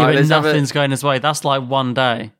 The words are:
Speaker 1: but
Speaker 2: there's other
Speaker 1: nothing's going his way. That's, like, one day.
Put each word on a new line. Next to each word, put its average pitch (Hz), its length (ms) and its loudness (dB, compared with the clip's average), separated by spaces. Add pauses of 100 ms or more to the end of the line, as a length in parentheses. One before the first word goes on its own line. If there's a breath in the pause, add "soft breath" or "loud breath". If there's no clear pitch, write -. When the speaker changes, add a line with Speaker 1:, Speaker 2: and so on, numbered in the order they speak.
Speaker 1:
but 156 80 2
Speaker 2:
there's 151 140 2
other 156 200 2
Speaker 1:
nothing's 147 200 0
going 143 200 0
his 135 120 -4
way. 139 160 0
That's, 147 280 -4
like, 139 200 0
one 127 280 -2
day. 117 460 -2